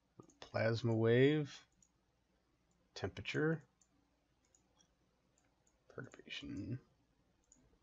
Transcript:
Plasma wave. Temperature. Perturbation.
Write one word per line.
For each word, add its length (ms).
Plasma 540
wave. 600
Temperature. 680
Perturbation. 840